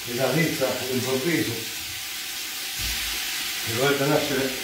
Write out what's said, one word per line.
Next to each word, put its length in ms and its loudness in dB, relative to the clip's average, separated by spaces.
si 140 -4
sa 80 2
pizza 420 4
all'improvviso. 840 2
Mi 120 0
dovrebbe 300 4
nascere 440 2